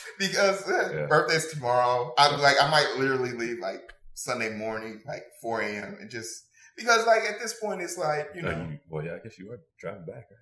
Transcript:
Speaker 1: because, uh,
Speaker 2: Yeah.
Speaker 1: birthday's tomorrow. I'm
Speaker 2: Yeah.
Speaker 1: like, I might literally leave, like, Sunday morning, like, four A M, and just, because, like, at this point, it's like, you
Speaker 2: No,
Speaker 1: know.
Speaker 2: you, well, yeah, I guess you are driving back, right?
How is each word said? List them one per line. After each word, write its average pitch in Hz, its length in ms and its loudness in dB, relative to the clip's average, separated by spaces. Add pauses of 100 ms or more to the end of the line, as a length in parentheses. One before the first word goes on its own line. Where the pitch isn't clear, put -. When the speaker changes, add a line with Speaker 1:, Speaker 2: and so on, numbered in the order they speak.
(180)
Speaker 1:
because, 196 480 0
uh, 180 280 0
Speaker 2:
Yeah. 151 140 -4
Speaker 1:
birthday's 156 440 4
tomorrow. 123 640 2
I'm 143 220 8
Speaker 2:
Yeah. 143 40 0
Speaker 1:
like, 139 200 8
I 143 80 4
might 143 260 4
literally 131 360 0
leave, 117 260 -4
like, 98 340 -8 (220)
Sunday 117 420 -4
morning, 110 500 -8
like, - 180 -10 (180)
four 113 180 -4
A 104 60 -2
M, 101 340 -8
and 107 100 -16
just, 113 360 -12 (300)
because, 226 300 4
like, 220 180 6
at 208 140 -4
this 220 220 -8
point, 196 220 -4
it's 170 160 -8
like, 151 360 -2
you 180 80 -10
Speaker 2:
No, 95 100 -2
Speaker 1:
know. 82 180 -6
Speaker 2:
you, 76 80 -10 (100)
well, 78 160 -6
yeah, 85 100 -8
I - 40 -12
guess - 200 -16
you 95 140 -16
are 120 80 -16 (180)
driving 185 280 -10
back, 160 240 -14
right? - 120 -20